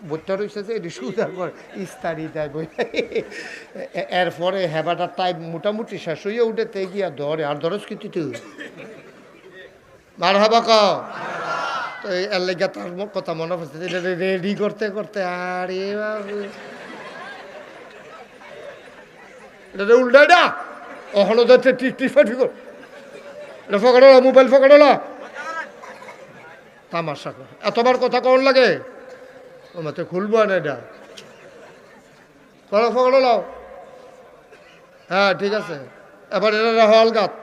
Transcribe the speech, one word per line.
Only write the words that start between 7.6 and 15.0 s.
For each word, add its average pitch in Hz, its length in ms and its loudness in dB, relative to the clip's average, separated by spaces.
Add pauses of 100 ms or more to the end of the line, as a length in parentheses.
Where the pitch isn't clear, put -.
কি 220 80 -12
তুই? 170 400 -8 (1800)
মারহাবা 202 420 2
কও। 214 440 2 (960)
তো 214 60 -10
এই 185 160 -4
এর 202 160 -2
লেগে 185 280 -2
তার 190 240 -10
ম-, 190 220 -8
কথা 180 200 -6
মনে 165 220 -6
পড়ছে, 160 280 -12
এটা 180 160 -6
রে-, 175 180 -4
রেডি 190 360 -2
করতে 202 360 -4
করতে, 202 340 -8